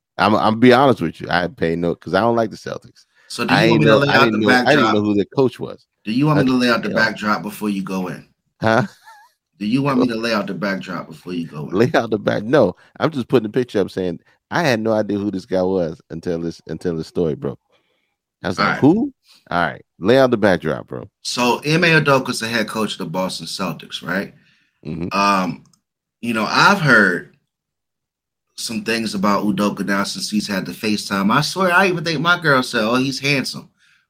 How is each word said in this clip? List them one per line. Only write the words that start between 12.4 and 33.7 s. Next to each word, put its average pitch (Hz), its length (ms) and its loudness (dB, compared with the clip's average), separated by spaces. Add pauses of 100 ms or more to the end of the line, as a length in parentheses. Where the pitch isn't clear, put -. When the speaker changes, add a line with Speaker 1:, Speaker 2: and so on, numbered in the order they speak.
Speaker 1:
No, 117 320 2 (240)
I'm 139 120 0
just 131 180 -6
putting 110 200 2
the 107 80 -4
picture 123 220 -2
up 92 100 0
saying 90 300 -6 (320)
I 165 100 -2
had 127 200 2
no 113 100 0
idea 104 260 0
who 101 140 -2
this 92 140 -8
guy 92 180 0
was 90 360 -2 (120)
until 82 280 -6
this, 85 280 -8
until 82 280 -6
the 80 80 -6
story 82 300 -2
broke. 69 260 -8 (840)
I 87 60 -4
was 92 100 -6
Speaker 2:
All 101 60 2
Speaker 1:
like, 90 80 0
Speaker 2:
right. - 80 -4
Speaker 1:
"Who?" 214 320 4 (360)
All 87 160 0
right. 65 180 -8 (140)
Lay 110 220 4
out 131 100 6
the 120 80 2
backdrop, 78 500 0
bro. 60 220 -12 (140)
Speaker 2:
So 123 360 0
Ime 156 240 0 (200)
Udoka's 131 380 0
the 113 60 -6
head 113 200 -2
coach 110 260 -4
of - 60 -12
the 92 60 -8
Boston 87 420 -6
Celtics, - 580 -8
right? 92 280 -6 (520)
Speaker 1:
Mm-hmm. 85 320 -6
Speaker 2:
Um, 95 460 -2 (580)
you 117 120 -6
know, 110 140 -2
I've 170 340 2
heard 104 560 2 (1160)
some 110 280 -8
things 113 320 -4
about 101 300 0
Udoka 98 400 -2
now 98 180 0
since 95 260 -8
he's 104 180 -2
had 95 180 -4
the 87 80 -10
FaceTime. 104 580 -2
I 127 100 2
swear, 180 300 -2
I 185 160 4
even 170 160 -2
think 160 160 -4
my 175 180 2
girl 147 260 2
said, 120 200 -2
"Oh, 113 120 0
he's 131 240 -2
handsome," 135 500 -4 (400)